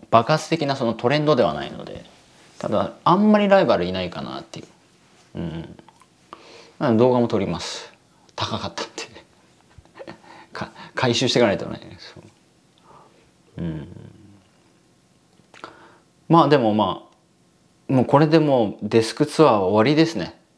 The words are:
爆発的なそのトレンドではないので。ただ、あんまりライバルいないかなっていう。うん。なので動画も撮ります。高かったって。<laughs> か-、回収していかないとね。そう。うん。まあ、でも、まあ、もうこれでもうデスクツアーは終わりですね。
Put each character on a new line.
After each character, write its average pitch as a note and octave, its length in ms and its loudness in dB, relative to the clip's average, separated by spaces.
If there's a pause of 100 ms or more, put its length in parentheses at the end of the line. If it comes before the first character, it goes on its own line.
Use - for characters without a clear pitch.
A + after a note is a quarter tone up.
(100)
爆 A#2 220 2
発 D#3 160 -2
的 D#3 180 -2
な C#3 80 -4
そ B2 120 -4
の A2+ 80 -2
ト A#2+ 140 -4
レ D3 100 0
ン D3+ 80 -2
ド D3 100 4
で A#2+ 60 4
は E2 100 0
な D2 140 -8
い - 40 -14
の - 140 -16
で。 G1+ 200 -16 (540)
た - 100 -8
だ、 G2 240 -2 (120)
あ D#3+ 100 4
ん G#3 160 4
ま G#3+ 80 6
り G#3 100 0
ラ G3 120 6
イ E3 60 2
バ A2 100 2
ル F2+ 80 -2
い F2+ 80 -4
な F#2 100 -6
い F2+ 60 -6
か D2 140 -12
な C2 180 -12
っ - 20 -14
て - 180 -18
い - 20 -14
う。 - 40 -20 (680)
う F2+ 40 -8
ん。 E2 360 -10 (1000)
な D3+ 100 -2
の A#2 60 2
で G#2+ 40 4
動 B2+ 140 4
画 B2 80 2
も A#2 80 0
撮 A2 100 -2
り G2 80 -4
ま E2 140 -6
す。 - 320 -12 (420)
高 G#2 240 -6
か G2 100 -10
っ - 60 -14
た - 100 -10
っ - 20 -10 (100)
て。 - 100 -12 (1040)
<laughs> - 420 -20
か-、 - 180 -14 (220)
回 B2 200 -2
収 B2 140 -2
し - 60 -2
て C3 40 2
い A#2+ 40 4
か A2 60 4
な G2 40 0
い E2 60 -4
と D#2+ 80 -10
ね。 - 320 -16
そ - 220 -20 (1400)
う。 E2+ 40 -10
う - 20 -6
ん。 D#2 240 -10 (2500)
ま E3 160 6
あ、 C#3 40 2
で D3 80 6
も、 A2+ 160 2
ま G2+ 300 -2 (840)
あ、 C3 40 -4
も C3 100 4
う - 40 -2
こ C#3 120 4
れ D3+ 80 4
で D#3 120 4
も C3 440 0
う G#2 60 -6
デ A2+ 140 4
ス - 120 -8
ク D3 120 0
ツ D#3 200 4
ア - 20 6
ー - 20 6
は G#2+ 100 2
終 F#2+ 160 0
わ A2 80 4
り C#3+ 100 2
で D#3+ 120 4
す D#3+ 100 -6
ね。 E2+ 240 -10 (180)